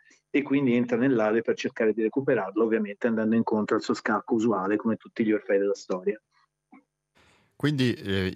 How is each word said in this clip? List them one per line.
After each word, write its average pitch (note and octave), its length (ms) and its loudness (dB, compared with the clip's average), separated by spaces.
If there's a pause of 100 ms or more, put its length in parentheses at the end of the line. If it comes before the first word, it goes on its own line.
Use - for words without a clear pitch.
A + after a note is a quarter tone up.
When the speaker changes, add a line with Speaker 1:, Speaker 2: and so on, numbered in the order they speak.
(300)
Speaker 1:
e C#3+ 120 2
quindi C3+ 340 2
entra A#2+ 220 2
nell'Ade A2+ 440 2
per A2+ 140 -2
cercare A2+ 380 0
di A2 80 -2
recuperarla, A#2 600 0
ovviamente A2 460 0
andando A2+ 300 0
incontro A2 400 0
al G2+ 40 -4
suo - 120 -2
scacco G#2+ 420 -2
usuale, G#2 400 0
come A2 220 -2
tutti - 260 -6
gli G#2+ 80 2
Orfei G#2 260 0
della G2+ 160 0
storia. F#2+ 480 -6 (1300)
Speaker 2:
Quindi, C3 380 0
eh, F#2+ 420 -2